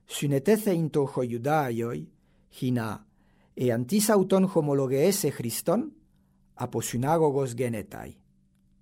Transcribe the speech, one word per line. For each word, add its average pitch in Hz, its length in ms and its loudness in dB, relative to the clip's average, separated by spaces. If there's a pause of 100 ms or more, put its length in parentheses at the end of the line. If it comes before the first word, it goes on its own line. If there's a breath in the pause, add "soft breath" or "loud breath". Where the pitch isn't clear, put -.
συνετέθεϊν 170 880 0
το 143 160 2
χοι 131 240 -4
Ιουδάιοι, 123 800 -2 (400)
χινά, 120 580 -4 (480)
εάν 123 320 0
τις 208 220 0
αουτόν 190 380 4
χομολογεέσαι 147 840 2
Χριστόν, 170 640 -2 (640)
από 120 260 -4
συνάγωγος 139 720 0
γένεταί. 113 640 -8 (640)